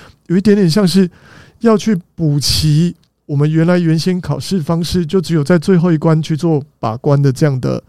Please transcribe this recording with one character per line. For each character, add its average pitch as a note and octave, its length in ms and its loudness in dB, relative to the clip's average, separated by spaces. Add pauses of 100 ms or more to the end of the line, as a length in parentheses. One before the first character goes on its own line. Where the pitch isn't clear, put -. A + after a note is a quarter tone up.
(280)
有 F3 100 0
一 G3+ 40 2
点 G3+ 140 4
点 G3 140 2
像 G3 180 2
是 F#3 220 2 (500)
要 A3+ 180 2
去 A3 160 -2 (220)
补 D3 240 0
齐 D#3 560 0 (300)
我 D3 100 -6
们 D3 160 0
原 D#3+ 160 2
来 F3+ 100 2
原 E3 220 0
先 F3+ 220 -2
考 C#3+ 180 -6
试 F#3 220 -4
方 E3 200 -2
式 F3 240 -2
就 F#3+ 140 -2
只 E3 140 -4
有 D3+ 100 0
在 F3 160 2
最 F#3+ 180 2
后 F3 140 2
一 D#3+ 60 2
关 D#3+ 260 0
去 D#3+ 140 -4
做 D#3 260 -2 (160)
把 A2 180 -6
关 C#3+ 240 0
的 C#3 100 2
这 C#3+ 140 0
样 C3+ 140 0
的 B2+ 300 -4